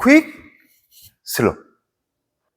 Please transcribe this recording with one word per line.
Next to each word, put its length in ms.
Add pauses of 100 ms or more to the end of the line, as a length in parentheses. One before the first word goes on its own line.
퀵, 240 (960)
슬로. 320 (1000)